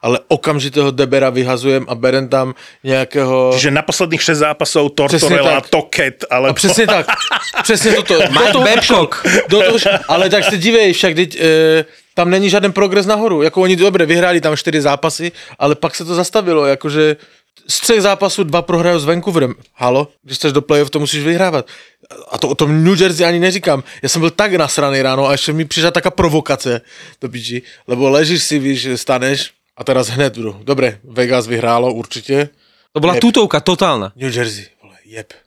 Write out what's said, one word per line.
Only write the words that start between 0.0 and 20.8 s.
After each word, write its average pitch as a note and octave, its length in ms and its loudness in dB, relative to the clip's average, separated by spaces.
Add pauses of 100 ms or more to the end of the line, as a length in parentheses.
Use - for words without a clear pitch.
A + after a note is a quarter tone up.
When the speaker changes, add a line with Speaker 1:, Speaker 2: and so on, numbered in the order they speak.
Speaker 1:
ale A#2+ 240 0
okamžite C#3+ 480 -2
ho C#3 160 0
Debera C3 400 0
vyhazujem B2+ 560 -2
a A#2+ 80 -6
berem B2+ 320 0
tam C3 240 0 (320)
nejakého C3 720 0
Speaker 2:
Čiže C#3 160 0
na D3+ 80 0
posledných E3 400 -2
šesť D3+ 180 0 (140)
zápasov D3 400 0
Speaker 1:
Přesne C#3+ 240 0 (160)
Speaker 2:
Tortorella, C#3 320 2
Speaker 1:
tak. - 80 -2
Speaker 2:
Toket, D3+ 440 -2 (120)
alebo C3 240 2
Speaker 1:
A A2+ 80 -4
přesne G3 240 2
tak. G3 200 0 (600)
Přesne A3 320 2
toto. F3+ 240 2
Speaker 3:
Mike G3 320 2
Speaker 1:
Do A3+ 80 2
toho B3+ 40 2
Speaker 3:
Babcock. A3 460 2 (380)
Speaker 1:
do G3 160 4
toho... A3+ 120 2 (300)
ale F3 220 2
tak G3 160 2
sa G3 80 0
dívej, G#3 400 2
však F3 220 0
teď, F3 180 0
e, - 80 -6 (720)
tam F3 160 0
není F#3+ 240 2
žiaden G3+ 160 2
progres G3 400 0
nahoru. G#3 320 0
Jako, E3 200 0
oni F#3 140 4
dobre F#3 300 2
vyhráli F3 320 2
tam D#3 160 0
štyri D#3 240 -4
zápasy, D3 560 -2 (240)
ale D3 160 2
pak D3+ 240 -4
sa F3 80 -10
to E3+ 80 -6
zastavilo, F3 560 0
jakože D3+ 480 0 (440)
z - 180 -6
třech A3+ 220 2
zápasů G3 420 0
dva E3 180 0
prohrajú F3 380 0
s C#3+ 60 -6
Vancouverem. E3 480 0 (200)
Halo, C3 340 0 (160)
když C3 140 -10
chceš D3+ 140 0
do C#3 100 2
play-off, D3 280 0